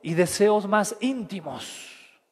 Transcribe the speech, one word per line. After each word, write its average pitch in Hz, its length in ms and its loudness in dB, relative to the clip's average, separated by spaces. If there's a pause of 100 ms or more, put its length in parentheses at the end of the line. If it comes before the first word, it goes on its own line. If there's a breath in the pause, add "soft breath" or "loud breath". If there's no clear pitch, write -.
y 165 140 -4
deseos 202 540 4
más 208 320 2
íntimos. 214 920 -6 (400)